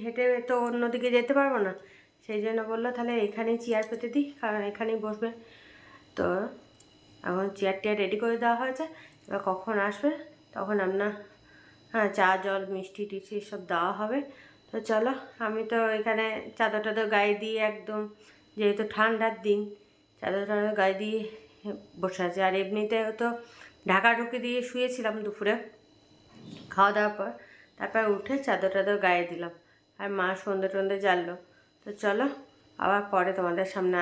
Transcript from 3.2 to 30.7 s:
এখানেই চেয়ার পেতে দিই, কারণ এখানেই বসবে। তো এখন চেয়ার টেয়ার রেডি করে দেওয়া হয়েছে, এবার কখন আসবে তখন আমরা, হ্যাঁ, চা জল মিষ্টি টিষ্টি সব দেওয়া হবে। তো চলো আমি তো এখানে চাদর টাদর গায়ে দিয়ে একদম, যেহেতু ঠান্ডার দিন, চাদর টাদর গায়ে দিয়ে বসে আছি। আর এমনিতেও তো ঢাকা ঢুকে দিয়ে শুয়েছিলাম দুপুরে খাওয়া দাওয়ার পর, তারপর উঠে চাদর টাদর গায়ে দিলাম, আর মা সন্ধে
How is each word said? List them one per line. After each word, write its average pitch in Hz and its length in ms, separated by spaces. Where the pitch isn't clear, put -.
এখানেই 226 380
চেয়ার 220 240
পেতে 233 240
দিই, 285 120
কারণ 214 200
এখানেই 220 340
বসবে। 214 240
তো 175 80
এখন 185 200
চেয়ার 190 240
টেয়ার 214 220
রেডি 196 200
করে 233 200
দেওয়া 233 180
হয়েছে, 262 240
এবার 196 240
কখন 190 260
আসবে 285 220
তখন 208 220
আমরা, 196 200
হ্যাঁ, 214 260
চা 185 120
জল 196 160
মিষ্টি 190 340
টিষ্টি 196 280
সব 196 120
দেওয়া 175 280
হবে। 220 200
তো 220 80
চলো 226 220
আমি 220 160
তো 233 60
এখানে 220 260
চাদর 214 280
টাদর 214 300
গায়ে 208 180
দিয়ে 220 160
একদম, 214 300
যেহেতু 208 260
ঠান্ডার 220 380
দিন, 202 120
চাদর 196 280
টাদর 208 300
গায়ে 190 240
দিয়ে 214 160
বসে 185 260
আছি। 175 200
আর 185 140
এমনিতেও 214 480
তো 233 60
ঢাকা 196 260
ঢুকে 240 280
দিয়ে 247 140
শুয়েছিলাম 247 460
দুপুরে 202 280
খাওয়া 202 220
দাওয়ার 208 240
পর, 202 100
তারপর 220 260
উঠে 196 180
চাদর 190 300
টাদর 196 300
গায়ে 175 260
দিলাম, 170 220
আর 202 80
মা 185 100
সন্ধে 190 300